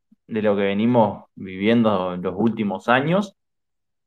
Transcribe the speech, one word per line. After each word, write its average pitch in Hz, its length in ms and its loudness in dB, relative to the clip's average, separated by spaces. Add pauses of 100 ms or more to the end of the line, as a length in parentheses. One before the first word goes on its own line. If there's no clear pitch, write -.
(260)
de 220 160 -4
lo 104 140 2
que 101 60 0
venimos 104 640 0 (100)
viviendo 98 800 0
los 90 200 -6
últimos 104 520 -2
años, 160 480 0 (720)